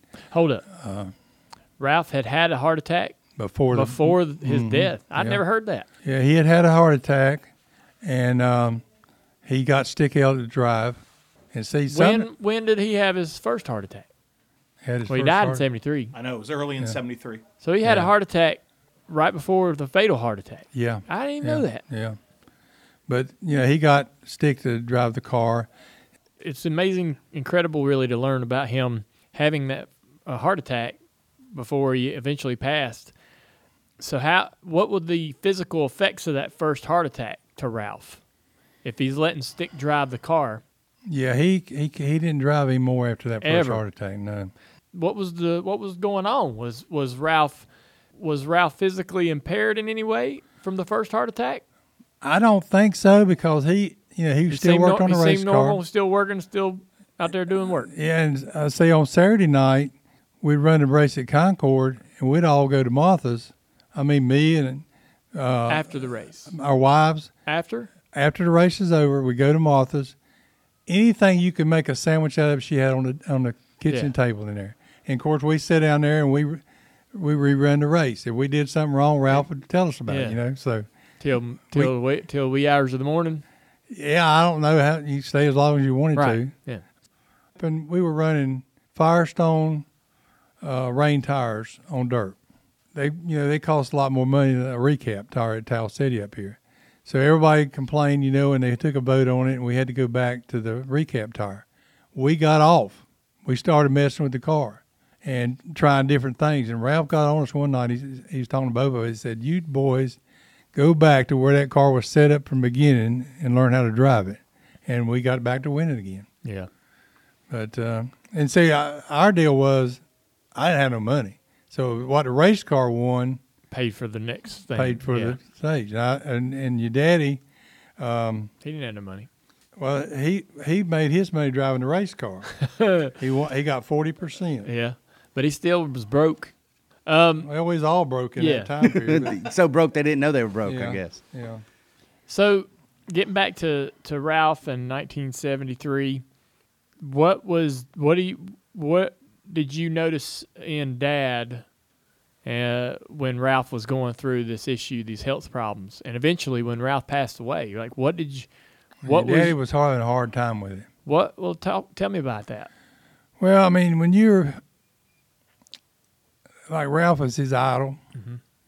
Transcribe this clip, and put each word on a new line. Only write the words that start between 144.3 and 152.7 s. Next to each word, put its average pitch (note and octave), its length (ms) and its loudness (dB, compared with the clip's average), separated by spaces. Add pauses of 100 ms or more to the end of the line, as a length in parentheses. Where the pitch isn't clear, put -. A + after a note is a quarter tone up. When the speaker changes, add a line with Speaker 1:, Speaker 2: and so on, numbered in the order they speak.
Speaker 1:
in B2 220 -8
nineteen C3+ 440 -10
seventy-three, C3+ 880 -6 (800)
what D3+ 440 2
was, D#3 400 -2 (120)
what D3+ 180 2
do F3+ 80 0
you, F#3 160 -6 (340)
what F3 460 -2 (340)
did D3 220 -4
you E3 160 -4
notice D#3+ 540 -6 (180)
in C#3+ 360 -8
Dad, B2+ 640 -4 (800)
uh, A#2+ 480 -4 (140)